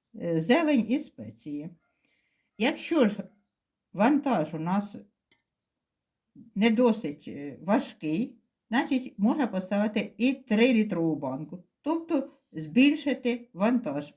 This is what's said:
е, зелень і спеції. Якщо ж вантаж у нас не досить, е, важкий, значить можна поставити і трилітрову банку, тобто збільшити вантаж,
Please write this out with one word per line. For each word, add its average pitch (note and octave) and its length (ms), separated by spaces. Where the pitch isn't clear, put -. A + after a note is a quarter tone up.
е, E3 200
зелень B3+ 500
і C#4+ 80
спеції. D3 720
Якщо C#4 500
ж F#3+ 80
вантаж A3+ 600
у D#3 60
нас F#3 360
не G#3+ 140
досить, A3 580
е, C#3+ 340
важкий, F#3 760
значить B3+ 480
можна B3 300
поставити G3+ 680
і B3+ 160
трилітрову G#3+ 840
банку, C#3 480
тобто D#4 500
збільшити B3 1000
вантаж, E3+ 640